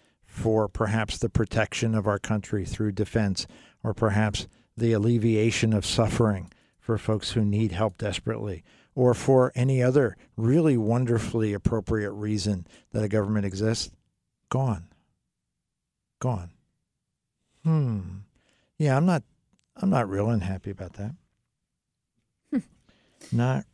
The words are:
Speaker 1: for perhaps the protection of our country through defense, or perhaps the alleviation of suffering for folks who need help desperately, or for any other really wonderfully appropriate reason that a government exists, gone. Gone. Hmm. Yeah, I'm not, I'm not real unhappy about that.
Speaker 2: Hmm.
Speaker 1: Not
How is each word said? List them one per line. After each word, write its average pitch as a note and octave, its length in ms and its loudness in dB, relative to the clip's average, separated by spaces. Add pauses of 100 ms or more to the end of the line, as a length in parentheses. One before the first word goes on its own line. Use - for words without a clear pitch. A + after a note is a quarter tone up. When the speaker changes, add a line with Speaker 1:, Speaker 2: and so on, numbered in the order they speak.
(320)
Speaker 1:
for A2 340 2
perhaps G#2+ 520 -2
the A2+ 100 -2
protection A2 640 0
of G#2 120 0
our G2+ 120 2
country G#2 460 -4
through G#2+ 280 -2
defense, G2+ 540 -2 (380)
or A2 80 -2
perhaps G#2 560 0 (300)
the A#2 160 2
alleviation A2 800 2
of G2+ 100 0
suffering G#2 680 0 (300)
for A2+ 160 -2
folks - 360 -2
who A2 120 0
need G#2 260 0
help G2+ 280 -2
desperately, G#2+ 680 -6 (300)
or B2 180 4
for B2+ 420 4
any B2+ 280 2
other C3 340 2 (180)
really C3 440 2
wonderfully A2+ 720 0
appropriate G#2 600 -2
reason G#2 540 -2 (260)
that A2 120 -2
a G#2 60 -4
government G#2 340 0
exists, G2+ 460 -2 (580)
gone. A#2+ 400 -2 (1300)
Gone. F#2 320 -4 (1120)
Hmm. C#3 380 0 (800)
Yeah, C#3 180 4
I'm D3+ 80 2
not, F3 180 2 (540)
I'm F#3+ 140 0
not B2 180 2
real G2+ 220 0
unhappy F#2+ 400 -4
about F#2 240 -12
that. G#2+ 200 -10 (1400)
Speaker 2:
Hmm. C#4+ 80 -2 (720)
Speaker 1:
Not B2 440 0